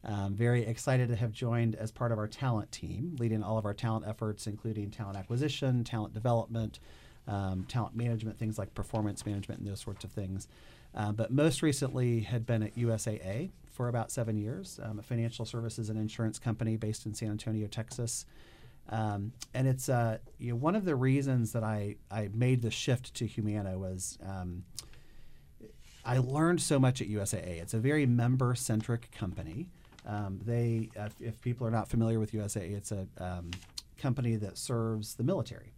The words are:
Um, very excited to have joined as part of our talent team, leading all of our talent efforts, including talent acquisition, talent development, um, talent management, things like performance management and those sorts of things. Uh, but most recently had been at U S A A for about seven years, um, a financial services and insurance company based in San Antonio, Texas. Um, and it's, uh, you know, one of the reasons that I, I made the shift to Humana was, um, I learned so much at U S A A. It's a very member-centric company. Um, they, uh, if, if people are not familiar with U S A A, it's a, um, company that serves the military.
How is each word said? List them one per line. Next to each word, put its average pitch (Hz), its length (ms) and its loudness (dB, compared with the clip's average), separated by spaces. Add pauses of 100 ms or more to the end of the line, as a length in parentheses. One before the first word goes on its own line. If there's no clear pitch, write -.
Um, 101 280 -2
very 120 300 4
excited 123 440 2
to 117 80 2
have 113 160 0
joined 117 440 2
as 107 140 -4
part 117 220 0
of 107 60 2
our 104 100 -2
talent 117 420 -2
team, 156 480 -6
leading 113 240 2
all 107 140 0
of 107 80 0
our 101 80 0
talent 110 340 0
efforts, 107 400 -4
including 104 440 -4
talent 98 260 -6
acquisition, 127 680 0
talent 110 300 -2
development, 113 640 0 (480)
um, 95 420 0
talent 113 280 -2
management, 113 420 -2
things 107 200 -2
like 98 160 -6
performance 107 500 -2
management 101 380 -4
and 101 80 -4
those 95 100 -6
sorts - 240 -8
of 98 80 -10
things. 95 340 -6 (480)
Uh, 107 160 0
but 110 200 0
most 143 320 4
recently 127 580 2
had 117 240 -2
been 113 180 2
at - 140 -4
U 117 160 2
S 110 140 0
A 110 60 -2 (140)
A 127 240 -4 (220)
for 120 160 -2
about 117 220 0
seven 113 260 0
years, 135 460 -4
um, 107 160 -4
a 104 40 -10
financial 117 440 -2
services 117 420 -4
and 110 100 -2
insurance 107 400 0
company 113 380 0
based 107 300 -4
in 107 80 -4
San 107 160 -4
Antonio, 107 360 -2
Texas. 117 600 -6 (640)
Um, 107 420 -2 (220)
and 131 120 2
it's, 131 220 2
uh, 117 300 4 (180)
you 120 140 -4
know, 120 60 0
one 156 200 2
of 202 80 0
the 156 120 4
reasons 131 560 4
that 113 120 0
I, 104 320 -2 (140)
I 104 240 -2
made 127 260 6
the 113 100 0
shift - 440 0
to 117 120 -2
Humana 104 520 0
was, 92 440 -4
um, 90 420 -6 (1400)
I 127 140 2
learned 151 420 4
so 143 180 4
much 127 220 6
at 85 60 -2
U 104 160 0
S 98 100 0
A 104 60 0
A. 85 220 -4
It's 98 120 -6
a 113 80 2
very 143 240 4
member-centric 120 1080 2
company. 90 580 -6 (360)
Um, 101 380 -4
they, 117 540 2
uh, 104 80 -6
if, - 120 -10
if 117 220 -6
people 120 260 -2
are 110 40 0
not 113 180 2
familiar 113 320 4
with 107 140 -2
U 107 80 0
S 104 140 -2
A 104 40 0
A, 87 120 -4
it's 101 200 -6
a, 95 140 -2 (100)
um, 90 360 -6 (440)
company 120 400 2
that 104 220 -4
serves 113 560 -2
the 120 100 0
military. - 540 0